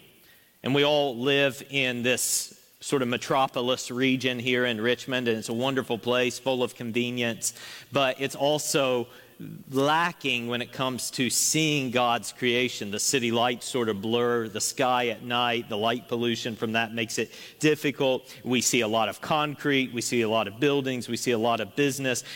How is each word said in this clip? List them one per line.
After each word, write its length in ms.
And 100
we 100
all 320
live 540
in 320
this 580
sort 240
of 60
metropolis 840
region 480
here 260
in 160
Richmond, 460
and 100
it's 120
a 40
wonderful 460
place 400
full 240
of 100
convenience, 800
but 280
it's 160
also 720
lacking 760
when 140
it 100
comes 380
to 180
seeing 600
God's 420
creation. 600
The 80
city 320
lights 340
sort 240
of 100
blur 480
the 140
sky 460
at 160
night. 440
The 100
light 300
pollution 480
from 180
that 200
makes 240
it 140
difficult. 760
We 180
see 200
a 60
lot 220
of 100
concrete. 760
We 60
see 200
a 80
lot 180
of 120
buildings. 500
We 80
see 140
a 80
lot 200
of 160
business. 480